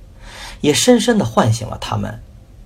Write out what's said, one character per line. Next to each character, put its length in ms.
也 120
深 280
深 180
地 60
唤 280
醒 140
了 120
他 180
们 260